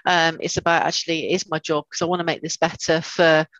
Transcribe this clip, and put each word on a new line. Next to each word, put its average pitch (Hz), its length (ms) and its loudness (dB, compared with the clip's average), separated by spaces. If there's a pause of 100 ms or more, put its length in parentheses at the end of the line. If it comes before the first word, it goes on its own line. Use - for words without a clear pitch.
Um, 165 340 2
it's - 200 -4
about, 170 240 2
"Actually, 160 480 -4
it 156 40 2
is 190 140 -4
my 156 120 -4
job 151 280 -4
'cause - 140 -6
I 175 40 0
wanna 175 180 -2
make 165 180 -4
this 160 160 -8
better 165 420 0
for 160 460 4 (140)